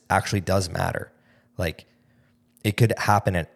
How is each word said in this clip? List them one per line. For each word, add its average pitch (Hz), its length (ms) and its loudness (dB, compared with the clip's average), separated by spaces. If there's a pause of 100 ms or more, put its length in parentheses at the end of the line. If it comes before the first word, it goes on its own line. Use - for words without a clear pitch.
(100)
actually 95 320 0
does 92 260 0
matter. - 420 -4 (460)
Like, 82 300 -6 (760)
it 107 140 -2
could 113 220 4
happen 101 360 2
at 82 220 -4